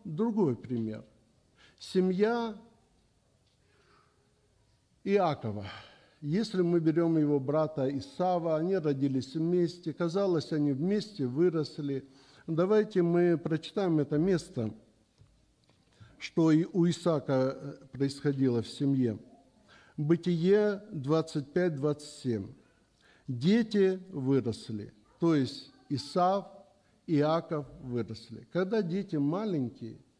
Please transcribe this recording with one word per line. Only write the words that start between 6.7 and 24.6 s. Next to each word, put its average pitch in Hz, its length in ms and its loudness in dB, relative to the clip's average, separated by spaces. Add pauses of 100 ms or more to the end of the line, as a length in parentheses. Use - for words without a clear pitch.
берем 165 380 2
его 147 220 2
брата 143 580 0
Исава, 170 600 -2
они 180 200 0
родились 135 560 -2
вместе, 165 580 0
казалось, 175 600 0
они 147 180 2
вместе 160 540 -2
выросли. 143 840 -2 (380)
Давайте 190 560 2
мы 175 360 4
прочитаем 165 640 0
это 147 200 0
место, 156 520 0 (1500)
что 160 320 2
и 160 200 6
у 170 160 4
Исаака, 139 720 0
э, - 320 -14
происходило 135 720 0
в 110 60 -8
семье. 131 500 0 (800)
Бытие 180 920 2
двадцать 156 600 -2
пять 180 240 0
двадцать 147 360 -4 (100)
семь. 110 260 -2 (800)
«Дети 190 720 2 (120)
выросли», 117 800 -2 (260)